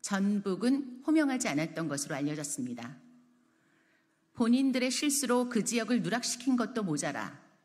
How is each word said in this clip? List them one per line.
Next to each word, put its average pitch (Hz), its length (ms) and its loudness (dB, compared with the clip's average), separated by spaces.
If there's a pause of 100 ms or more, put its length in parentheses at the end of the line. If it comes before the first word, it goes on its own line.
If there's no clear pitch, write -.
전북은 202 1040 0
호명하지 277 420 2
않았던 160 400 -2
것으로 143 260 -4
알려졌습니다. 131 840 -6 (1400)
본인들의 254 560 4
실수로 247 580 2
그 220 160 0
지역을 226 380 0
누락시킨 240 540 0
것도 220 280 -2
모자라 143 560 -4 (240)